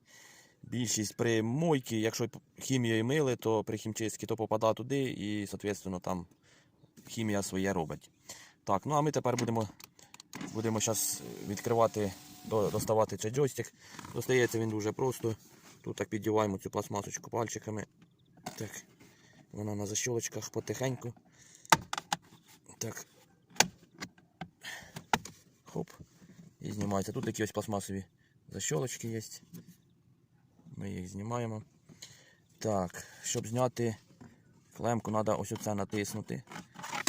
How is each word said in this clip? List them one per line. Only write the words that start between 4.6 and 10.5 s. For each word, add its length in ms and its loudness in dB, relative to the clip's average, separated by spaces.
туди 300 0
і, 440 -2
соответственно, 520 -4
там 260 -2
хімія 360 0
своє 300 0
робить. 380 -2
Так, 220 2
ну 100 2
а 60 6
ми 100 2
тепер 260 2
будемо, 300 2